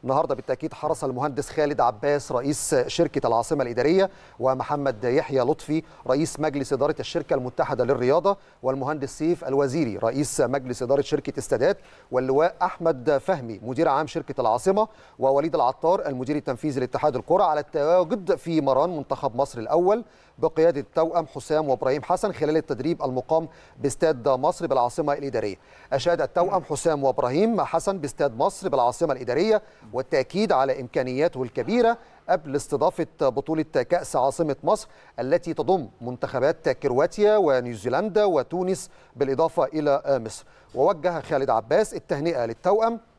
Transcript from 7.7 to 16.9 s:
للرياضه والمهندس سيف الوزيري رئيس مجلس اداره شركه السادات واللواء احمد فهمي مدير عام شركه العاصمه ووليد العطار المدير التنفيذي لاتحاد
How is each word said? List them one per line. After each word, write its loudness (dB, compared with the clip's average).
للرياضه 2
والمهندس -4
سيف -2
الوزيري 0
رئيس -2
مجلس -2
اداره 2
شركه -4
السادات 0
واللواء 2
احمد 0
فهمي -4
مدير 0
عام 2
شركه -8
العاصمه 2
ووليد 2
العطار 2
المدير -4
التنفيذي -4
لاتحاد 0